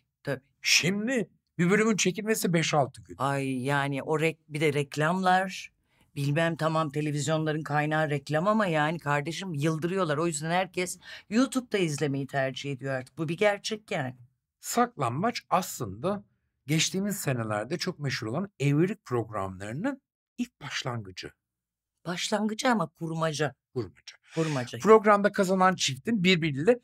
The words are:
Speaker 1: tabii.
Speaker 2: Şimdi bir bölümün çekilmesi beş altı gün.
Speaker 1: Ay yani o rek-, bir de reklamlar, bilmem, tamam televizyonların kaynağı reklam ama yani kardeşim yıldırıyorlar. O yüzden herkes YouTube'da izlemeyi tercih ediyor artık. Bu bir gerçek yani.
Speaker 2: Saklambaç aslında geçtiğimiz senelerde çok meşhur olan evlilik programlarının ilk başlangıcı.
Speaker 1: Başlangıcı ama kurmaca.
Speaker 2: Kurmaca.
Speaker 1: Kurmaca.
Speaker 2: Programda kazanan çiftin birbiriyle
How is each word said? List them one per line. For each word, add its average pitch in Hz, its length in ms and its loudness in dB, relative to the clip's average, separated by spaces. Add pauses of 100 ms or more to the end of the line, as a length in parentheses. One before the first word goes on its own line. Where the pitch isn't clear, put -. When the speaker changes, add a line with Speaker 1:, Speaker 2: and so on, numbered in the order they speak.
(240)
Speaker 1:
tabii. 135 180 -4 (200)
Speaker 2:
Şimdi 208 680 0 (280)
bir 170 120 2
bölümün 214 260 4
çekilmesi 208 580 0
beş 160 200 2
altı 139 280 0
gün. - 180 -18
Speaker 1:
Ay 135 440 -2
yani 139 400 0
o 156 160 0
rek-, 160 180 0 (120)
bir 147 120 -4
de 147 120 4
reklamlar, 185 1000 0 (440)
bilmem, 151 400 0
tamam 160 340 0
televizyonların 151 720 -2
kaynağı 151 460 0
reklam 151 380 0
ama 214 200 2
yani 156 320 0
kardeşim 160 540 -4
yıldırıyorlar. 160 640 0
O 170 100 0
yüzden 160 240 -4
herkes 185 480 -2 (300)
YouTube'da 254 480 0
izlemeyi 143 500 0
tercih 135 440 -4
ediyor 135 220 -6
artık. 127 240 -8
Bu 156 120 -4
bir 165 80 -4
gerçek 208 540 0
yani. 131 240 -4 (440)
Speaker 2:
Saklambaç 190 920 -2
aslında 165 720 -2 (440)
geçtiğimiz 190 500 0
senelerde 117 600 -2
çok 175 220 -6
meşhur 131 280 -4
olan 170 220 -4 (100)
evlilik 151 460 2
programlarının 110 960 -4 (360)
ilk - 240 -10
başlangıcı. 110 720 -8 (760)
Speaker 1:
Başlangıcı 208 640 -2
ama 202 180 2
kurmaca. 160 680 -4 (180)
Speaker 2:
Kurmaca. - 420 -10 (200)
Speaker 1:
Kurmaca. 139 440 -2
Speaker 2:
Programda 202 520 8
kazanan 185 440 4
çiftin 185 480 -2
birbiriyle 170 600 4